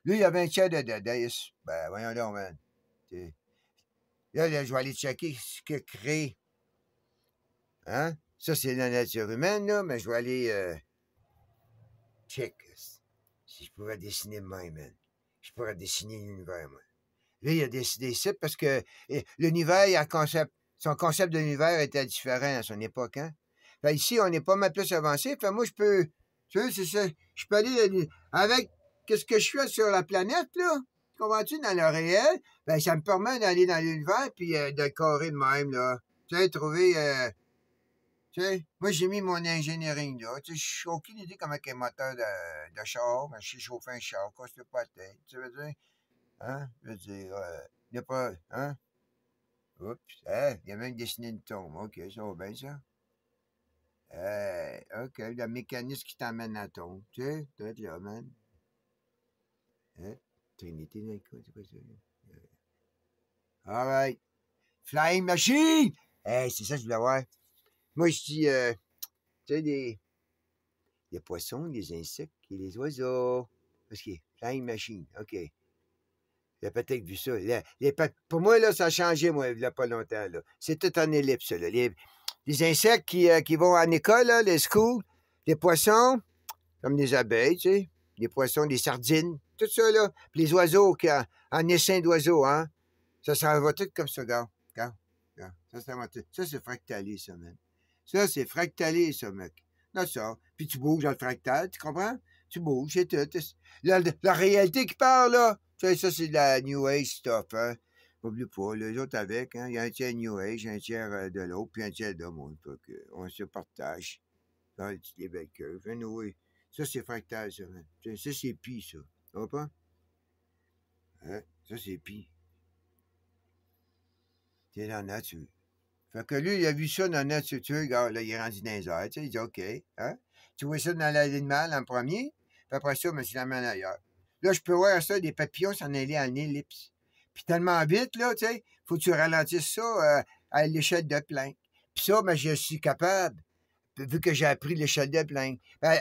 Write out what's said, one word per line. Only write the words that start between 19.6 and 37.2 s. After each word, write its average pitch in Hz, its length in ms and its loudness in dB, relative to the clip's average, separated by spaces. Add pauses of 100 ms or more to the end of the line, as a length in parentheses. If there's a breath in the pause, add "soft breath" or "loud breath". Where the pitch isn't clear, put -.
il 190 80 4
a 151 100 4
concept, 156 480 0 (240)
son 151 180 -2
concept 170 380 2
de 165 60 0
l'univers 156 400 2
était 143 260 0
différent 131 520 -2
à 110 60 -4
son 104 160 -10
époque, 117 380 -6
hein. 156 160 -8 (480 soft breath)
Fait 151 140 4
ici, 226 260 2
on 196 60 6
est 165 140 2
pas 190 160 4
mal 196 140 2
plus 190 200 -2
avancé. 156 480 0
Fait 202 100 0
moi, 226 160 0
je - 60 -8
peux, 202 340 4 (440)
tu 190 100 0
sais, 247 120 0
c'est 190 140 -4
ça. 196 220 0 (260)
Je - 140 -14
peux 208 80 2
aller, 208 140 4 (200)
euh, 190 160 0 (280 soft breath)
avec 214 360 2 (380)
qu'est-ce 214 180 0
que 220 140 4
je 208 100 2
fais 277 180 -2
sur 220 200 2
la 190 160 4
planète, 220 520 -2
là. 349 240 2 (380)
Comprends-tu, 214 420 -2
dans 220 160 0
le 170 100 4
réel, 170 560 4 (260 soft breath)
ben, 156 120 2
ça 165 160 2
me 156 60 -2
permet 208 380 0
d'aller 180 260 6
dans 170 160 2
l'univers 165 540 0
puis, 170 200 -4
euh, 143 160 -2
de 143 180 0
carrer 156 420 0
de 147 60 -6
même, 139 340 0
là. 127 280 -2 (280)
Tu - 80 -6
sais, 185 140 4
trouver, 160 480 2
euh, 139 320 0 (1040)